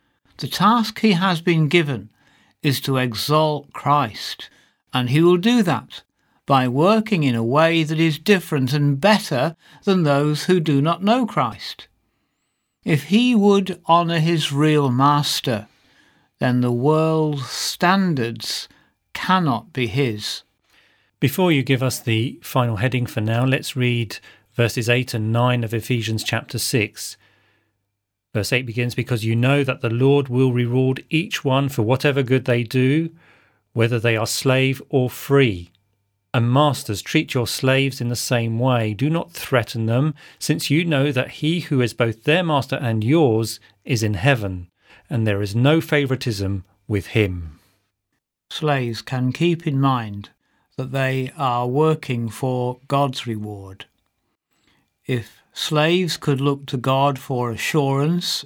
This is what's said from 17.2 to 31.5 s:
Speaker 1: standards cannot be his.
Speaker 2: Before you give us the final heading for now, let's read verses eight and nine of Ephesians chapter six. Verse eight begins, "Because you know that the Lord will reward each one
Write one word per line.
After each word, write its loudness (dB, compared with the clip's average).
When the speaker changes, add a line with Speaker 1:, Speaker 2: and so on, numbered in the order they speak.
Speaker 1:
standards -2
cannot 0
be -2
his. -4
Speaker 2:
Before 2
you 2
give 0
us -2
the -2
final -2
heading -2
for -6
now, 0
let's -2
read -2
verses 0
eight 0
and -2
nine 2
of -4
Ephesians -4
chapter -6
six. -4
Verse -2
eight 0
begins, -4
"Because -2
you 0
know 2
that -4
the -2
Lord 2
will 2
reward 0
each -4
one 0